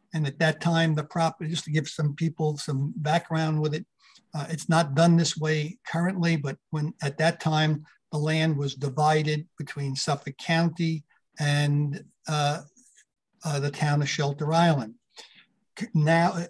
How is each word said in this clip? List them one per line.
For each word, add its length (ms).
And 140
at 120
that 200
time, 340
the 120
property, 460
just 140
to 60
give 160
some 280
people 420
some 400
background 640
with 120
it, 120
uh, 160
it's 180
not 260
done 220
this 220
way 400
currently, 480
but 220
when, 300
at 180
that 200
time, 460
the 60
land 400
was 180
divided 720
between 380
Suffolk 420
County 680
and, 640
uh, 340
uh, 140
the 120
town 300
of 80
Shelter 420
Island. 440
C-, 140
now, 400
uh, 160